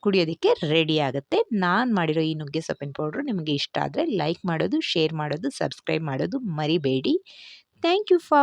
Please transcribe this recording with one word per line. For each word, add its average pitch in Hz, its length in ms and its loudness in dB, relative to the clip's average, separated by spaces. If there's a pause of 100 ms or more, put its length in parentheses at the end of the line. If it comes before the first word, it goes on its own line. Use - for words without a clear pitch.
ಕುಡಿಯೋದಕ್ಕೆ 190 500 2 (180)
ರೆಡಿ 156 300 4
ಆಗುತ್ತೆ. 139 400 0 (140)
ನಾನ್ 208 420 2
ಮಾಡಿರೋ 160 260 2
ಈ 160 140 0
ನುಗ್ಗೆ 151 260 -6
ಸೊಪ್ಪಿನ 143 360 -6
ಪೌಡ್ರು 156 260 -4
ನಿಮಗೆ 175 320 -2
ಇಷ್ಟ - 280 -4
ಆದ್ರೆ 143 220 -2
ಲೈಕ್ 175 420 -2
ಮಾಡೋದು, 175 340 0
ಶೇರ್ 160 320 0
ಮಾಡೋದು, 156 380 -4
ಸಬ್ಸ್ಕ್ರೈಬ್ 160 540 -4
ಮಾಡೋದು 156 340 -4
ಮರಿಬೇಡಿ. 156 760 0 (680)
Thank 381 300 2
you 349 100 6
for 294 200 4